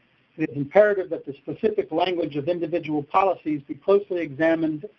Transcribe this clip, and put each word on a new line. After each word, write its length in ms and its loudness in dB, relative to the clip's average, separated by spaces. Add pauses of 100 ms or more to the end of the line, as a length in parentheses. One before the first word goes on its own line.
(340)
It 140 -4
is 80 -8
imperative 540 2
that 140 -8
the 80 -10
specific 580 -2
language 440 0
of 140 -4
individual 540 -2
policies 640 0
be 80 -10
closely 440 0
examined 640 0 (140)